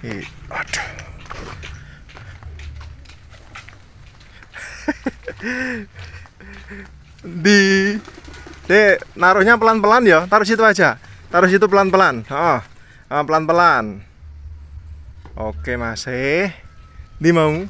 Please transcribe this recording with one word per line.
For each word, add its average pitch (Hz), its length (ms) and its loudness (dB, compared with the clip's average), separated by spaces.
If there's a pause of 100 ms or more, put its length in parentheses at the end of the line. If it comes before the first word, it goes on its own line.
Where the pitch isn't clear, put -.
Ih, 104 240 -12 (240)
aduh. - 340 -10 (4000)
<laughs> 170 160 -10
Di, 196 540 4 (720)
Dek, 202 340 4 (140)
naruhnya 196 400 4
pelan-pelan 220 480 2
ya. 175 240 4
Taruh 208 160 4
situ 220 160 0
aja. 185 400 2 (320)
Taruh 180 160 4
situ 196 160 4
pelan-pelan. 190 640 2
Heeh. 143 300 0 (500)
Ah, 147 160 -2
pelan-pelan. 151 800 0 (1300)
Oke, 110 420 -6
masih. 127 760 -4 (640)
Di 160 160 2
mau? 160 360 2